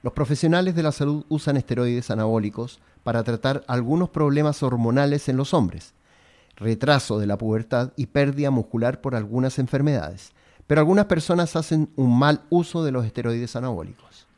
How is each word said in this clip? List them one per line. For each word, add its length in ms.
Los 100
profesionales 600
de 80
la 100
salud 380
usan 260
esteroides 540
anabólicos 680
para 200
tratar 440
algunos 420
problemas 520
hormonales 680
en 80
los 160
hombres, 400
retraso 640
de 80
la 120
pubertad 580
y 120
pérdida 420
muscular 500
por 140
algunas 440
enfermedades, 760
pero 160
algunas 240
personas 500
hacen 400
un 220
mal 320
uso 340
de 80
los 140
esteroides 500
anabólicos. 680